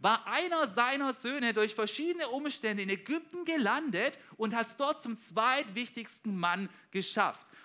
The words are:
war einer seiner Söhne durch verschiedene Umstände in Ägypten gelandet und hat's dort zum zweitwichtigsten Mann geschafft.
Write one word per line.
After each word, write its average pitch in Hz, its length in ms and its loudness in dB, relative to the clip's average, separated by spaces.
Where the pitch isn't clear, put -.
war 220 260 4
einer 320 420 2
seiner 262 440 2
Söhne 247 400 -2
durch 214 220 4
verschiedene 302 540 -2
Umstände 233 540 -2
in 190 60 -4
Ägypten 330 560 -4
gelandet 269 760 0
und 220 180 -2
hat's 226 220 -2
dort 302 260 0
zum 226 140 -6
zweitwichtigsten 226 1200 -2
Mann 180 300 0
geschafft. 190 560 0